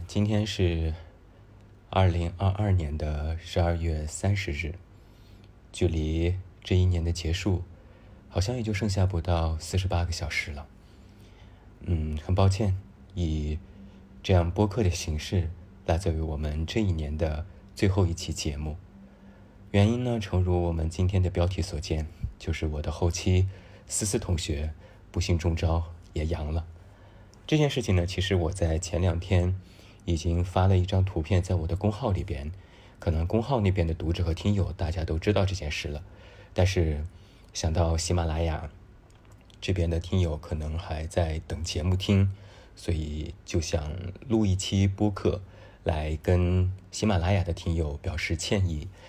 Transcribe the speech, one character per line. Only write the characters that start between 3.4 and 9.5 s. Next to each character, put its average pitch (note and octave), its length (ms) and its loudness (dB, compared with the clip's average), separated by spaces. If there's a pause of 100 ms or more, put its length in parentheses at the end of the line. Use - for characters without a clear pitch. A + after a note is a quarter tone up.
二 E2+ 140 2
月 D#2+ 320 -2
三 G2+ 300 0
十 G2 160 -4
日， D2+ 220 -4 (1000)
距 - 160 2
离 D#2+ 480 0 (260)
这 - 140 2
一 F#2 80 6
年 F2 180 4
的 E2 80 0
结 - 220 -2
束， F2+ 300 0 (680)
好 - 100 -4
像 B2+ 180 0
也 A#2+ 60 -4
就 G#2+ 120 -2
剩 G#2 160 -2
下 F#2+ 160 2
不 F#2 160 0
到 E2 360 0